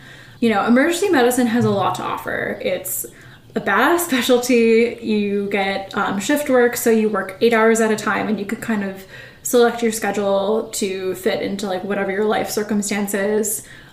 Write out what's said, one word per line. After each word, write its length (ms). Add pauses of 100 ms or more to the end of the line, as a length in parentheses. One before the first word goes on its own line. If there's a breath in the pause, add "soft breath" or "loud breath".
(400 loud breath)
You 100
know, 160
emergency 420
medicine 380
has 200
a 40
lot 260
to 60
offer. 640
It's 420 (480 loud breath)
a 80
badass 380
specialty. 1000
You 520
get, 440
um, 240
shift 300
work, 260
so 140
you 200
work 320
eight 120
hours 260
at 120
a 40
time, 320
and 120
you 80
could 120
kind 240
of 220 (380 loud breath)
select 400
your 80
schedule 800
to 440
fit 300
into, 240
like, 160
whatever 280
your 140
life 240
circumstances. 1200 (260 loud breath)